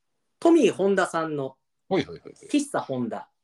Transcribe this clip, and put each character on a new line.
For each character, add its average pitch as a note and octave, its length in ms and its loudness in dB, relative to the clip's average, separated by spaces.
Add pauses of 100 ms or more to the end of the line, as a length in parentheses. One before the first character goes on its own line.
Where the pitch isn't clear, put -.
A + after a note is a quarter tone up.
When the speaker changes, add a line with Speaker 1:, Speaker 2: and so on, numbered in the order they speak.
(400)
Speaker 1:
ト E4+ 120 4
ミ D#4+ 120 6
ー・ E3+ 100 4
ホ G3 160 0
ン G3 60 2
ダ F#3 100 2
さ D#3+ 200 -4
ん D#3 100 -6
の C3+ 220 -6 (300)
Speaker 2:
ほ F#3 120 0
い A#2 40 -2
ほ E2+ 120 -10
い - 40 -20
ほ - 100 -20
い - 40 -20
ほ - 120 -20
い。 - 40 -20
Speaker 1:
喫 D4 200 0
茶 C3+ 100 -4
ホ B2+ 200 -6
ン A#2 100 -4
ダ。 G2+ 200 -12 (140)